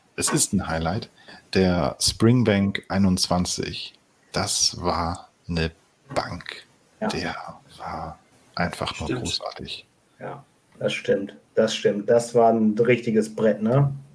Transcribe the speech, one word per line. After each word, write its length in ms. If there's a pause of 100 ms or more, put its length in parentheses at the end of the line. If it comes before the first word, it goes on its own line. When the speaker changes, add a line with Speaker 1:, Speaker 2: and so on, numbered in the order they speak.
(160)
Speaker 1:
Es 140
ist 240
ein 160
Highlight. 400 (440)
Der 460
Springbank 880
einundzwanzig, 1080 (380)
das 500
war 460 (220)
eine 220 (440)
Bank. 480 (380)
Speaker 2:
Ja. 80
Speaker 1:
Der 260 (420)
war 420 (360)
einfach 460
nur 80
Speaker 3:
Stimmt. 140
Speaker 1:
großartig. 640 (360)
Speaker 2:
Ja, 240 (340)
das 140
stimmt. 420 (200)
Das 200
stimmt. 340
Das 260
war 180
ein 260
richtiges 560
Brett, 260
ne? 320 (220)